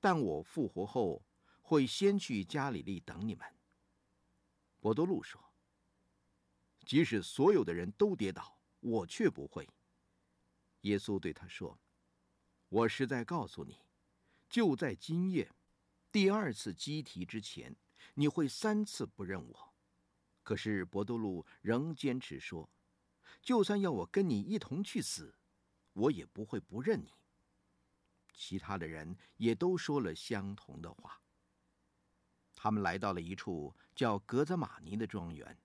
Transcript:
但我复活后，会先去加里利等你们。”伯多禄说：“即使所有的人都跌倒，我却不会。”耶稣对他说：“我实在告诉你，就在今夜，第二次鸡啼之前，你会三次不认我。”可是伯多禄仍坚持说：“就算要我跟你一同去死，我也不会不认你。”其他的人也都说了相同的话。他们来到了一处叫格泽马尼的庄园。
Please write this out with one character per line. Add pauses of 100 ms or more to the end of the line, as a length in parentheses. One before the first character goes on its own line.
但
我
复
活
后， (360)
会
先
去
加
里
利
等
你
们。” (1300)
伯
多
禄
说 (1400)
：“即
使
所
有
的
人
都
跌
倒， (220)
我
却
不
会。” (1160)
耶
稣
对
他
说 (920)
：“我
实
在
告
诉
你， (680)
就
在
今
夜， (600)
第
二
次
鸡
啼
之
前， (380)
你
会
三
次
不
认
我。” (680)
可
是
伯
多
禄 (140)
仍
坚
持
说：“ (720)
就
算
要
我
跟
你
一
同
去
死， (540)
我
也
不
会
不
认
你。” (1200)
其
他
的
人 (200)
也
都
说
了
相
同
的
话。 (1300)
他
们
来
到
了
一
处 (200)
叫
格
泽
马
尼
的
庄
园。